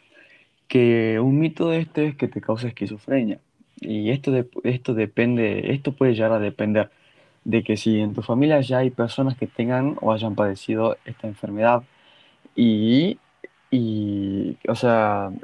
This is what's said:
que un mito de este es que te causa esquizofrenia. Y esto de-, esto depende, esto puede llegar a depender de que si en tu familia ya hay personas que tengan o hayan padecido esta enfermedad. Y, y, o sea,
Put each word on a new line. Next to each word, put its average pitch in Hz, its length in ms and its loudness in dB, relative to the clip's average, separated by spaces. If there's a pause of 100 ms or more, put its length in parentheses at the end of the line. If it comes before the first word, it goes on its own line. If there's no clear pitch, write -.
(680)
que 117 500 4
un 135 200 2
mito 165 320 0
de 165 80 0
este 151 300 -2
es 143 60 -6
que 127 140 -2
te 104 140 -8
causa 117 260 -4
esquizofrenia. 107 720 -4 (440)
Y 107 260 -2
esto 139 200 -2
de-, 123 180 0 (140)
esto 123 320 -2
depende, 110 800 0
esto 139 180 -4
puede 131 240 2
llegar 110 160 2
a 113 80 2
depender 104 520 0 (520)
de 113 220 0
que 110 120 0
si 110 220 0
en 107 160 -2
tu 113 80 -6
familia 143 380 2
ya 127 180 0
hay 131 120 2
personas 127 460 -2
que 104 120 -6
tengan 127 520 -2
o 110 120 2
hayan 110 240 -4
padecido 107 680 -2
esta 117 220 -12
enfermedad. 110 560 0 (720)
Y, 120 640 2 (540)
y, 104 840 -2 (120)
o 117 80 0
sea, 104 560 0 (120)